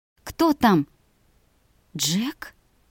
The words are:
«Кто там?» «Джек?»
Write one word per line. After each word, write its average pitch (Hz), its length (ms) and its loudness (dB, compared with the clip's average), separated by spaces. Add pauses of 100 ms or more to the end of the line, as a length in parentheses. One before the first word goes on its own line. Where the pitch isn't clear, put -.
(240)
«Кто 320 280 0
там?» 185 340 2 (1080)
«Джек?» 170 580 -6 (360)